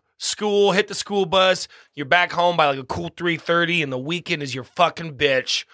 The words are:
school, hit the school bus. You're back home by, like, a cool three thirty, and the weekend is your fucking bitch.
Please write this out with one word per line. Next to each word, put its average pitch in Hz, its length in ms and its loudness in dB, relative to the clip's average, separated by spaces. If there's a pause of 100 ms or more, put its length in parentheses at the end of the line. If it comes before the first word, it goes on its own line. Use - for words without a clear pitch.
(180)
school, 202 540 2
hit 202 160 2
the - 80 -8
school 202 300 -2
bus. 185 420 2 (280)
You're 143 100 -8
back 175 260 2
home 175 260 2
by, 156 100 4
like, 139 120 0
a 135 60 -10
cool 170 300 -8
three 170 220 -2
thirty, 170 460 0
and 139 80 -6
the 127 80 -6
weekend 160 420 -6
is 131 140 -8
your 127 80 -8
fucking 160 540 -2
bitch. 131 560 0